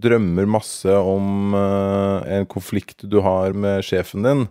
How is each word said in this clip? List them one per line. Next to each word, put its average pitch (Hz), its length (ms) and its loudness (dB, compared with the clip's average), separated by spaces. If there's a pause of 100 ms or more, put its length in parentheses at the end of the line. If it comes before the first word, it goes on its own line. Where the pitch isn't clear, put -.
drømmer 104 480 2
masse - 400 -2
om, 98 640 2
eh, 98 840 0
en 98 60 -2
konflikt - 640 -8
du 101 120 4
har 95 320 0
med 98 300 -2
sjefen 98 400 -4
din, 131 280 2